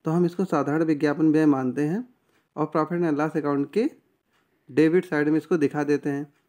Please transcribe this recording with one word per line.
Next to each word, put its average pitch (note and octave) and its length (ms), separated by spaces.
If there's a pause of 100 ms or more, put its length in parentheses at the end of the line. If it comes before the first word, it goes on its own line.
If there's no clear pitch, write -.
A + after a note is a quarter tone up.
तो D#3+ 60
हम F3 140
इसको F3 200
साधारण D3+ 380
विज्ञापन D3+ 480
व्यय D#3 140
मानते C3 360
हैं F3+ 320 (420)
और D#3 200
profit F3 280
and D#3 160
loss D#3 220
account C#3+ 320
के A#3+ 160 (840)
डेबिट D#3 340
साइड D3 240
में D#3 80
इसको D#3 200
दिखा D3 260
देते C#3+ 260
हैं। C#3+ 240 (160)